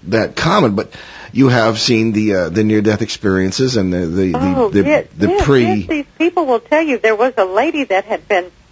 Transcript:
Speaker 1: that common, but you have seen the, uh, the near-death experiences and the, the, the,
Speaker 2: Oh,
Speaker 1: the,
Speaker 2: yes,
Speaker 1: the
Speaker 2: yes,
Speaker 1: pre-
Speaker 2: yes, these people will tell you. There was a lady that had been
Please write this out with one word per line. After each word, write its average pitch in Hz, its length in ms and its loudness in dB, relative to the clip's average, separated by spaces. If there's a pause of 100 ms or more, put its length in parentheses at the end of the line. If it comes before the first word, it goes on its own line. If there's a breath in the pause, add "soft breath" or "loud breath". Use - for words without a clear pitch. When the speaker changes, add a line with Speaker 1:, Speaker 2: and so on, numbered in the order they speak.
Speaker 1:
that 95 320 -2
common, 151 400 0
but - 180 -6 (400 loud breath)
you 131 160 4
have 113 300 2
seen 113 340 2
the, 107 220 2
uh, 87 140 0
the 104 140 0
near-death 107 380 2
experiences 104 760 -2
and 95 140 0
the, 90 140 -2
the, 92 260 0
the, - 60 -2 (180)
Speaker 2:
Oh, 233 140 0
Speaker 1:
the, 98 140 2
Speaker 2:
yes, - 320 0
Speaker 1:
the 95 120 0
Speaker 2:
yes, 392 180 2
Speaker 1:
pre- 135 180 4
Speaker 2:
yes, 95 240 -2
these 294 180 -4 (120)
people 349 280 0
will 240 140 0
tell 302 220 0
you. 285 160 -2
There 220 180 2
was 247 220 0
a 196 80 2
lady 269 400 -2
that 190 200 -2
had 190 220 -8
been 180 240 -2 (200)